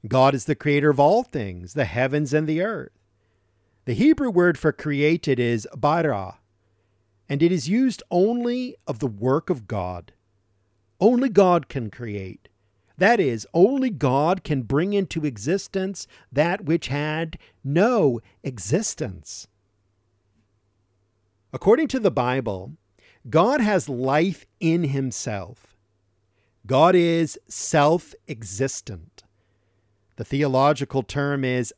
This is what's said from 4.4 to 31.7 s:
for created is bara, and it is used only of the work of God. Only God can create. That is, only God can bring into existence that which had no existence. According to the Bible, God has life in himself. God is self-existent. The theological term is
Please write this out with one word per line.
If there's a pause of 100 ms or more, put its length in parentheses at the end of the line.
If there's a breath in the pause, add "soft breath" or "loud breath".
for
created
is
bara, (880)
and
it
is
used
only (100)
of
the
work
of
God. (880)
Only
God
can
create. (500)
That
is,
only
God
can
bring
into
existence (240 soft breath)
that
which
had (240 soft breath)
no (200 soft breath)
existence. (2000)
According
to
the
Bible, (520 soft breath)
God
has
life (140)
in
himself. (920)
God
is
self-existent. (920)
The
theological
term
is